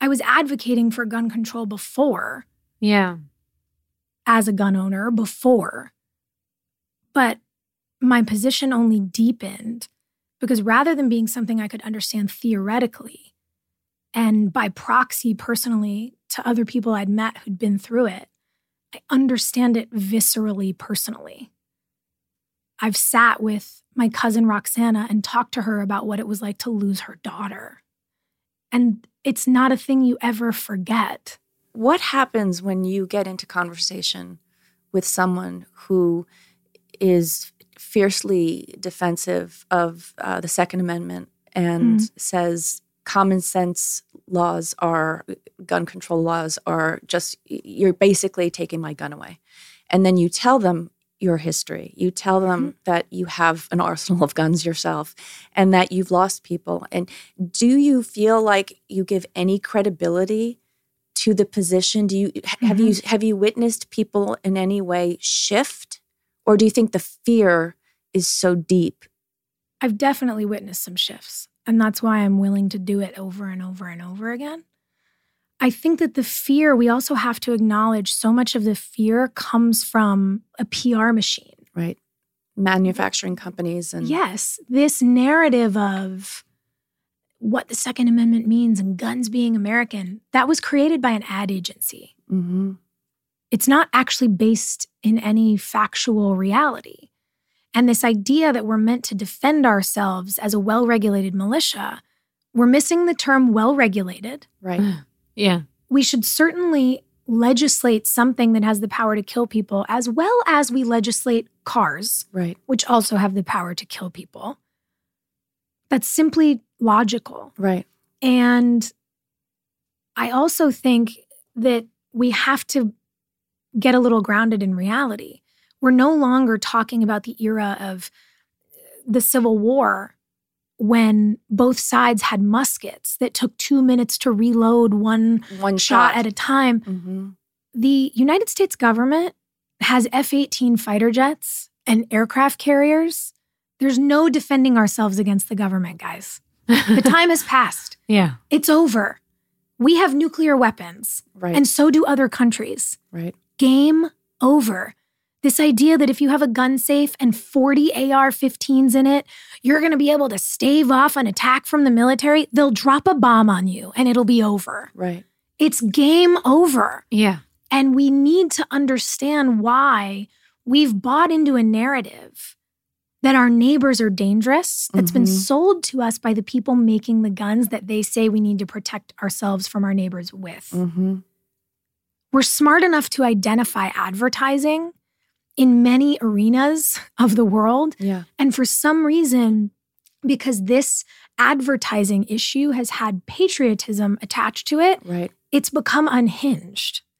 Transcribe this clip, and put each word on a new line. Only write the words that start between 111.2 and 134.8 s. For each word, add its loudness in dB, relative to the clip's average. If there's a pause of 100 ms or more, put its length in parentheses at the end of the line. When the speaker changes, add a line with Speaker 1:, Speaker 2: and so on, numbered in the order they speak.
Speaker 1:
cars, -2
Speaker 3:
Right. -4
Speaker 1:
which -2
also 0
have 0
the -2
power -6
to -16
kill -12
people. -16 (1300)
That's -2
simply 2 (180)
logical. -2
Speaker 3:
Right. -2 (340)
Speaker 1:
And 2 (1200)
I -4
also 2
think 0 (440)
that 0 (260)
we 0
have -2
to -2 (840)
get 2
a 4
little 4
grounded 0
in -2
reality. -6 (400)
We're 4
no 6
longer 2
talking -2
about 0
the -14
era -2
of -12 (960)
the 2
Civil 0
War 0 (640)
when 4 (140)
both 2
sides 0
had -2
muskets -2
that -4
took -4
two 2
minutes 2
to -2
reload 4